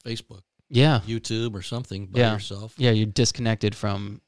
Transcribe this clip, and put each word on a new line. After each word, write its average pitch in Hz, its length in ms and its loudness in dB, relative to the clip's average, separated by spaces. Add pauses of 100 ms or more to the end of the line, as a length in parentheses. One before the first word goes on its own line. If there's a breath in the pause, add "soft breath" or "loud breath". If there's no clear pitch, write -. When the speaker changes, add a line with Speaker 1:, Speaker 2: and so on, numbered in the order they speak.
Speaker 1:
Facebook, 113 380 -12 (280)
Speaker 2:
Yeah. 131 380 6
Speaker 1:
YouTube 113 460 -4
or 98 80 -8
something 101 460 -8
by 98 120 -2
Speaker 2:
Yeah. 113 140 4
Speaker 1:
yourself. 104 440 -8
Speaker 2:
Yeah, 127 140 4
you're 110 140 4
disconnected 110 680 0
from 101 520 -6